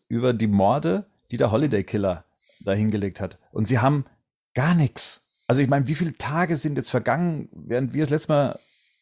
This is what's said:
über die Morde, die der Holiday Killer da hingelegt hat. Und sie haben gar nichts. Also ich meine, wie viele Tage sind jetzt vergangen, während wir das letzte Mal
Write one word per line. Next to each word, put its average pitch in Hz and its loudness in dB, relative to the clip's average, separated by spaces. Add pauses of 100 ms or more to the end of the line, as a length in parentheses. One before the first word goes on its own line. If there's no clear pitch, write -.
über 120 0
die 113 0
Morde, 143 2 (260)
die 123 -6
der 117 2
Holiday 113 2
Killer 95 -2 (360)
da 98 -2
hingelegt 104 0
hat. - -10 (140)
Und 110 -2
sie 120 2
haben 139 2 (480)
gar 151 2
nichts. - 0 (200)
Also 135 2
ich 135 2
meine, 139 2
wie 151 -2
viele 165 -4
Tage 160 -2
sind 143 -4
jetzt 127 -8
vergangen, 143 -2
während 120 -4
wir 143 0
das 139 0
letzte 156 0
Mal 143 0 (440)